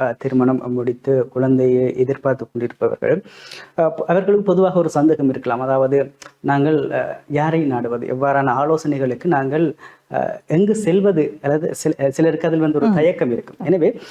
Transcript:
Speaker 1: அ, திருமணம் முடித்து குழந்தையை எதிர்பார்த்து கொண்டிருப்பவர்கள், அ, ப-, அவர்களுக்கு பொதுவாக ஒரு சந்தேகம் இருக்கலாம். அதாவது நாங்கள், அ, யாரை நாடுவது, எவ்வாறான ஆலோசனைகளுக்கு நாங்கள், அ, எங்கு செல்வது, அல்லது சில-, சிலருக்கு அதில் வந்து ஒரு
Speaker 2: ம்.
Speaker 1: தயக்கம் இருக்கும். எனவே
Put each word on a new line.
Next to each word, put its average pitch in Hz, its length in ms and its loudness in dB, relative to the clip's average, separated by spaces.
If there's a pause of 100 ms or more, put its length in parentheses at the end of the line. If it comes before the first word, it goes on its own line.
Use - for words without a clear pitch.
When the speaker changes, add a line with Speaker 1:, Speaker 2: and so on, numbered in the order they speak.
Speaker 1:
அ, 123 180 -2
திருமணம் 127 540 0
முடித்து 123 560 -2
குழந்தையை 127 680 2
எதிர்பார்த்து 127 560 -2
கொண்டிருப்பவர்கள், 120 720 -2 (540)
அ, 160 120 2
ப-, - 160 -6
அவர்களுக்கு 202 380 2
பொதுவாக 185 340 2
ஒரு 165 100 2
சந்தேகம் 151 400 2
இருக்கலாம். 127 320 -2
அதாவது 135 540 0 (260)
நாங்கள், 143 520 0
அ, 127 360 -4
யாரை 156 320 0
நாடுவது, 120 460 -4
எவ்வாறான 135 440 0
ஆலோசனைகளுக்கு 139 760 -2
நாங்கள், 147 500 0 (360)
அ, - 340 -4
எங்கு 202 280 2
செல்வது, 180 680 0
அல்லது 151 320 -2
சில-, 143 360 -2
சிலருக்கு 160 380 0
அதில் 160 120 0
வந்து 151 180 2
ஒரு 143 100 2
Speaker 2:
ம். 214 60 4
Speaker 1:
தயக்கம் 160 380 2
இருக்கும். - 340 -8
எனவே 175 340 2 (100)